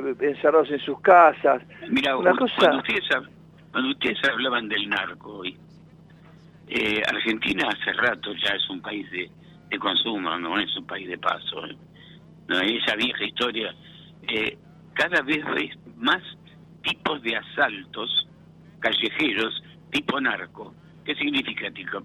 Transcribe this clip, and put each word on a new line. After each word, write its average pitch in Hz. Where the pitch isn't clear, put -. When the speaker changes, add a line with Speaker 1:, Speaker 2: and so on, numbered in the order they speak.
Speaker 1:
encerrados 147
en 139
sus 143
casas. 156
Speaker 2:
Mirá, 139
Speaker 1:
Una -
Speaker 2:
u-, -
Speaker 1:
cosa 247
Speaker 2:
cuando 151
ustedes 202
hab-, -
cuando 127
ustedes -
hablaban 120
del 104
narco 95
hoy, 92
eh, 107
Argentina 110
hace 101
rato 107
ya 101
es -
un 92
país 104
de, 90
de 104
consumo, 98
no 87
es 95
un 85
país 98
de 87
paso, -
¿eh? -
No, 90
esa 110
vieja 113
historia, 110
eh, 110
cada 165
vez 151
ves 147
más 151
tipos 156
de 113
asaltos 110
callejeros 113
tipo 139
narco. 104
¿Qué 151
significa 135
tipo, 92